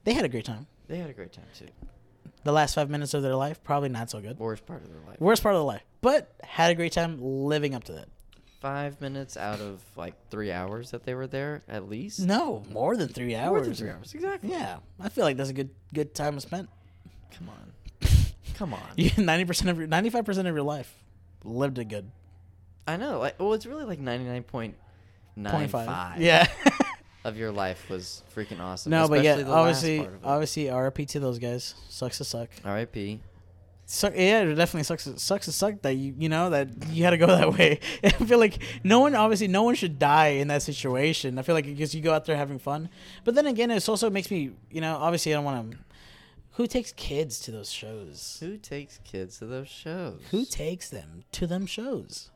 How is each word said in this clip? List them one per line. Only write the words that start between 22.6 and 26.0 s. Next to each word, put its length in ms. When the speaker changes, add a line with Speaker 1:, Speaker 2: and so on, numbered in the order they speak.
Speaker 2:
I 100
know. 220
Like, 200
well, 140
it's 120
really, 200
like, 140
ninety-nine 440
point 320
nine 320
five 540